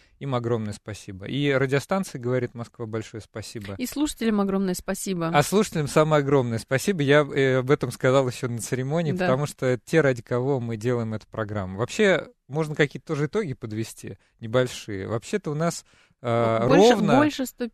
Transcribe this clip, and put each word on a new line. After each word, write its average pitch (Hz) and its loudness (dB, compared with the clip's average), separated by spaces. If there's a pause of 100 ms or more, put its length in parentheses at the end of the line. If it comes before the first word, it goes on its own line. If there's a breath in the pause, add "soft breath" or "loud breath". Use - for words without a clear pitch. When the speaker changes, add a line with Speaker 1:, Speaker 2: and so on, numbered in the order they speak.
(180 soft breath)
Speaker 1:
Им 139 -4
огромное 117 -2
спасибо. 98 -14
И 139 -2
радиостанции 135 0
«Говорит 123 -2
Москва» 117 -12
большое 110 -8
спасибо. 101 -12
Speaker 2:
И 254 -6
слушателям 233 -2
огромное 196 -2
спасибо. 185 -6
Speaker 1:
А 147 6
слушателям 175 0
самое 156 4
огромное 131 2
спасибо. 147 -2
Я, 143 6
э, 135 4
об 127 2
этом 135 0
сказал 131 4
ещё 123 -6
на 117 -4
церемонии, 139 -2
Speaker 2:
Да. 180 0
Speaker 1:
потому 135 2
что 127 -2
те, 160 2
ради 131 2
кого 127 -2
мы 117 -4
делаем 117 -2
эту 107 -8
программу. 101 -6
Вообще, 165 0 (180)
можно 151 -4
какие-то 147 -2
тоже 151 -2
итоги 170 -4
подвести, 110 -10 (220)
небольшие. 113 -4
Вообще-то 135 -6
у 147 -6
нас, 160 -4 (360 soft breath)
э, 117 2
Speaker 2:
Больше, 202 8
Speaker 1:
ровно 208 4
Speaker 2:
больше 285 2
сто 240 -8